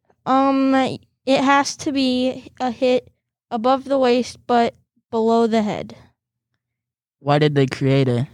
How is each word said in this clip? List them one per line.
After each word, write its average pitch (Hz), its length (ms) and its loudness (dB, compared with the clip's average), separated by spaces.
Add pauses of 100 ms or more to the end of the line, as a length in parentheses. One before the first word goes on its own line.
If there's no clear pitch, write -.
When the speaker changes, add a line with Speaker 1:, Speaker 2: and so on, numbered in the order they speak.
(240)
Speaker 1:
Um, 269 480 2 (540)
it 269 160 2
has 277 360 2
to 320 120 -6
be 254 680 -2
a 254 100 -4
hit 254 400 -2 (400)
above 254 340 0
the 269 140 -2
waist, 247 480 0
but 233 280 0 (360)
below 226 380 2
the 220 140 0
head. 208 340 -6 (1200)
Speaker 2:
Why 143 220 0
did 143 160 2
they 135 100 2
create 135 400 0
it? 123 280 -2